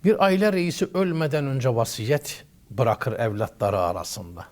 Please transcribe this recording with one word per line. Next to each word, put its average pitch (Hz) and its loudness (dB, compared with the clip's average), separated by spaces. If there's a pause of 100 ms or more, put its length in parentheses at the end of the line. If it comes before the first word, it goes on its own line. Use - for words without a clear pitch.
Bir 196 4
aile 196 4
reisi 175 0
ölmeden 160 0
önce 131 0
vasiyet 117 -2 (260)
bırakır 113 0
evlatları 104 -2
arasında. 87 -4